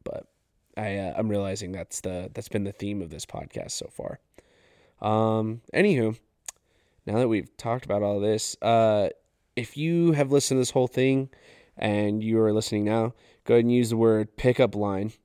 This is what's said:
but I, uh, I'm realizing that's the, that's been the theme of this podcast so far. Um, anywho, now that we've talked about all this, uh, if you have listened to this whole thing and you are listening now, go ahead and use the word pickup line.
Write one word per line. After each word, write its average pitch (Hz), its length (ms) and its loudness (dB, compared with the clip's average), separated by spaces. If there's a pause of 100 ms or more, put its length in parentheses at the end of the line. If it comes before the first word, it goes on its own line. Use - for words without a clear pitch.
but - 240 -10 (500)
I, 101 200 -4
uh, 95 200 -4
I'm 110 120 0
realizing 98 420 -4
that's 90 300 -10
the, 92 320 -8
that's 101 140 -10
been 104 160 -4
the 98 80 -6
theme 101 300 -8
of 82 80 -10
this 80 160 -14
podcast - 460 -12
so - 160 -10
far. - 320 -12 (840)
Um, 110 600 0 (120)
anywho, 135 460 2 (880)
now 107 100 -2
that 123 100 2
we've 110 300 -2
talked 120 280 -6
about 104 180 -2
all 101 160 0
this, 107 420 -2
uh, 110 480 4 (460)
if 117 200 -8
you 170 360 2
have 143 200 2
listened 135 260 4
to 127 40 4
this 127 100 -2
whole 127 160 2
thing 135 420 2 (460)
and 104 480 0
you 113 160 2
are 110 140 4
listening 107 320 0
now, 113 300 0 (300)
go 120 100 4
ahead 117 100 6
and 120 80 2
use 123 160 2
the 113 80 0
word 110 400 2
pickup 123 380 2
line. 101 360 -4 (140)